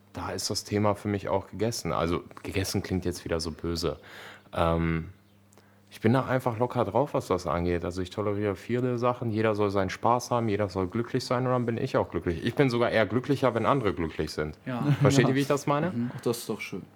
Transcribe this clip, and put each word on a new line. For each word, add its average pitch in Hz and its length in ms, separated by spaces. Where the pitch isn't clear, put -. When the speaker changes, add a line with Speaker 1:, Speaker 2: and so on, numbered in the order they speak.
Speaker 1:
da 98 180
ist 98 180
das 104 160
Thema 104 300
für - 120
mich 101 220
auch 95 180
gegessen. 95 460
Also, 82 300
gegessen 95 400
klingt 90 220
jetzt 85 200
wieder 85 140
so 80 120
böse. 85 460
Ähm, 82 560
ich - 100
bin 113 120
da 131 120
einfach 117 340
locker 120 260
drauf, 120 280
was 127 140
das 87 200
angeht. 85 380
Also 90 160
ich 90 100
toleriere 104 440
viele 123 440
Sachen. 120 320
Jeder 110 240
soll 104 160
seinen 95 180
Spaß 120 400
haben, 117 200
jeder 101 200
soll 92 180
glücklich 117 380
sein 127 220
und 127 60
dann 123 120
bin 113 120
ich 131 200
auch 98 140
glücklich. 85 340
Ich 120 80
bin 139 160
sogar 120 220
eher 104 160
glücklicher, 127 480
wenn 110 100
andere 113 280
glücklich 80 380
sind. 76 240
Speaker 2:
Ja. 127 160
Speaker 1:
Versteht 135 220
Speaker 3:
Ja. 120 60
Speaker 1:
ihr, 131 60
wie 139 60
ich 135 60
das 143 180
meine? 147 260
Speaker 2:
Mhm. 120 240
Speaker 3:
Ach, 127 60
das 117 180
ist - 100
doch 104 120
schön. - 220